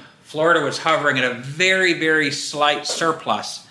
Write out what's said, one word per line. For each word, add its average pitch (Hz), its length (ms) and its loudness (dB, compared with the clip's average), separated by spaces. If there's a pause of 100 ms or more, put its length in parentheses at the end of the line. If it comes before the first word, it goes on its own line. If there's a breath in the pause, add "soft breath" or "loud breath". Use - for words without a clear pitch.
(240 loud breath)
Florida 160 380 2
was 135 180 -2
hovering 147 400 2
at 127 120 2
a 120 40 -6
very, 175 580 0
very 156 380 2
slight 147 560 -2
surplus. - 840 -4